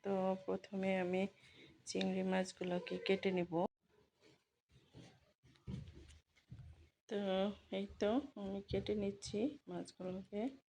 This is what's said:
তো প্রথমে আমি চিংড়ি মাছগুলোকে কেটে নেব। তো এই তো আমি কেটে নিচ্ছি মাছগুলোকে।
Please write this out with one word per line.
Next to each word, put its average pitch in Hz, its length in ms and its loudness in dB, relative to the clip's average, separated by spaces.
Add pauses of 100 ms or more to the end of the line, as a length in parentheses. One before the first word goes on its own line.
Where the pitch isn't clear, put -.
তো 196 120 0 (280)
প্রথমে 190 560 -2
আমি 185 260 2 (600)
চিংড়ি 185 380 0
মাছগুলোকে 185 760 0
কেটে 190 340 2
নেব। 180 220 2 (3500)
তো 202 140 0 (520)
এই 196 140 0 (120)
তো 208 140 4 (240)
আমি 196 320 -4
কেটে 196 280 0
নিচ্ছি 202 440 -2 (260)
মাছগুলোকে। 185 760 -6 (280)